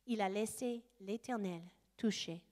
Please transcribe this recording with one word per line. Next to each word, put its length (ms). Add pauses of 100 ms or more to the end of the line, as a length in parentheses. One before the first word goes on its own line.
Il 160
a 80
laissé 540 (160)
l'Éternel 600 (360)
toucher 540